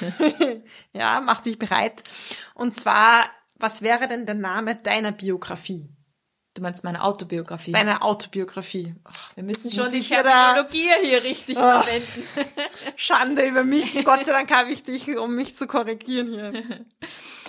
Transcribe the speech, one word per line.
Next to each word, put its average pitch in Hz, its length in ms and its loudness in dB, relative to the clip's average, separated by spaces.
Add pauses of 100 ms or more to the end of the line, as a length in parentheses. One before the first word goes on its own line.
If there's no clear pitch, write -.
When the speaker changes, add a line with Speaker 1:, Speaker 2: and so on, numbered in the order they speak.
(380)
Speaker 1:
<laughs> - 540 -4
Ja, 226 300 0
mach 233 180 0
dich 226 180 -6
bereit. 220 440 -2 (520)
Und 240 220 -4
zwar, 226 480 6 (340)
was 220 220 -4
wäre 233 260 2
denn 240 200 -6
der 208 80 -4
Name 208 420 -4
deiner 214 360 -2
Biografie? 185 760 -8 (640)
Speaker 2:
Du 180 100 -12
meinst 175 220 -8
meine 175 200 -6
Autobiografie? 175 680 -6
Speaker 1:
Deine 208 300 0
Autobiografie. 190 920 -4 (100)
Ach, - 320 -16
Speaker 2:
Wir 185 80 -12
müssen 202 240 -4
Speaker 1:
muss 214 80 -4
Speaker 2:
schon 247 160 0
die 254 60 -2
Speaker 1:
ich - 100 -4
hier 262 140 4
Speaker 2:
Terminologie 262 680 4 (140)
hier 262 220 4
richtig 262 340 -6
Speaker 1:
Ah. 247 240 6
Speaker 2:
verwenden. 233 400 -4 (340)
<laughs> 285 400 -8
Speaker 1:
Schande 269 500 2
über 262 180 2
mich. 277 400 2
Gott 277 220 6
sei 302 60 2
Dank 269 200 0
habe 247 200 4
ich - 100 -6
dich, 262 340 -6
um 226 180 -4
mich 262 220 -4
zu 269 100 -4
korrigieren 240 640 -4
hier. 220 600 -10
Speaker 2:
<laughs> - 60 -20 (520)